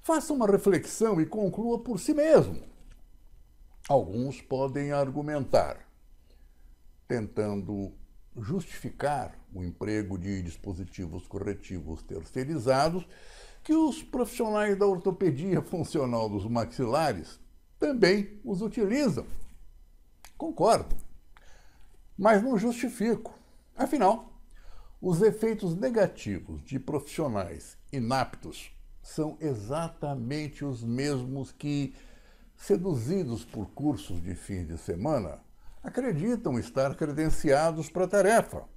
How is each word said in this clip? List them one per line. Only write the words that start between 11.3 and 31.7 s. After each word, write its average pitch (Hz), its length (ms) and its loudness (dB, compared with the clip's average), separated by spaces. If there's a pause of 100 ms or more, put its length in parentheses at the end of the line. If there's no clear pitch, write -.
terceirizados, 135 1040 0 (560)
que 311 100 0
os 311 300 2
profissionais 214 760 0
da 202 80 4
ortopedia 180 760 2
funcional 131 680 -2
dos 101 180 -2
maxilares 117 960 0 (400)
também 208 640 4
os 202 180 -2
utilizam. 214 640 2 (1120)
Concordo, 220 560 2 (1200)
mas 202 260 6
não 254 140 2
justifico. 226 760 -2 (400)
Afinal, 240 560 2 (720)
os 175 200 2
efeitos 208 560 2
negativos 170 880 -2
de 131 120 -6
profissionais 127 1000 -6 (120)
inaptos 127 880 -4 (240)
são - 380 -6
exatamente 143 1300 -4
os 123 180 -6
mesmos 131 720 -2
que, 143 420 -4 (640)